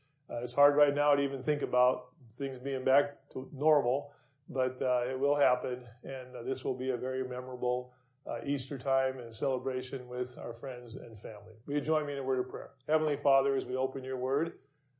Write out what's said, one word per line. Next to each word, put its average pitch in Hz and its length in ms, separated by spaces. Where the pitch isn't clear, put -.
Uh, 123 60
it's 123 160
hard 143 240
right 143 180
now 147 220
to 143 40
even 139 220
think 143 200
about 127 520
things 135 260
being 131 240
back 135 460
to 127 220
normal, 143 600
but, 127 320
uh, 127 300
it 131 80
will 143 160
happen, 127 500
and, 127 320
uh, 117 80
this 131 200
will 131 100
be 127 160
a 123 60
very 131 300
memorable, 127 640
uh, 120 160
Easter 143 320
time 131 440
and 117 120
celebration 127 760
with 123 280
our 120 160
friends 123 440
and 113 200
family. 101 380
Will 143 100
you 147 60
join 151 240
me 143 100
in 139 40
a 135 60
word 131 160
of 123 80
prayer? 113 220
Heavenly 151 280
Father, 139 380
as 135 100
we 127 120
open 131 260
your 131 140
word, 139 380